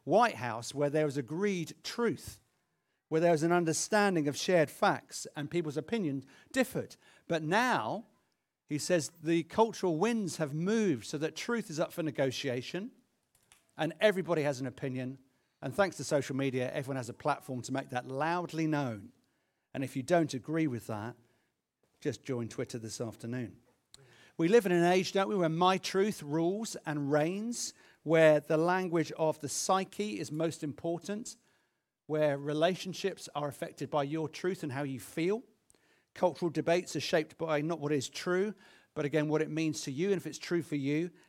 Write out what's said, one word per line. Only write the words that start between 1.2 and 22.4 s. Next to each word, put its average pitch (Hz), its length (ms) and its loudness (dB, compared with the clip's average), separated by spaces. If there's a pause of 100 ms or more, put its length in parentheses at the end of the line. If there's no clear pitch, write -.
truth, - 560 -4 (720)
where 160 100 2
there 170 140 6
was 151 100 4
an 170 80 4
understanding 175 800 4
of 135 80 -4
shared 170 320 4
facts - 680 0
and 147 160 -6
people's 156 260 -2
opinion 151 480 -2 (280)
differed. 165 420 -2 (320)
But 160 160 -2
now, 180 640 0 (600)
he 147 80 -2
says, 156 340 0 (100)
the 165 220 2
cultural 190 540 0
winds 214 400 0
have 147 160 -2
moved 175 520 2
so - 120 -8
that 151 180 -4
truth - 340 -2
is 156 120 -4
up 165 100 0
for 175 100 -6
negotiation 139 920 -2 (840)
and 156 220 -2
everybody 175 440 2
has 139 180 0
an 135 60 -4
opinion. 127 520 -6 (440)
And 135 120 -8
thanks 190 220 2
to 143 60 -8
social 143 320 0
media, 131 380 -2
everyone 135 240 -4
has 117 120 -6
a 117 40 -12
platform 135 480 -4
to 123 100 -10
make 135 200 -4
that 127 160 -4
loudly 160 580 -2
known. 127 460 -2 (640)
And 135 100 -6
if 127 120 -10
you 135 60 -2
don't 165 320 2
agree 156 320 -2
with 120 220 -6
that, 110 280 -8 (840)
just 131 240 -6
join 120 260 -6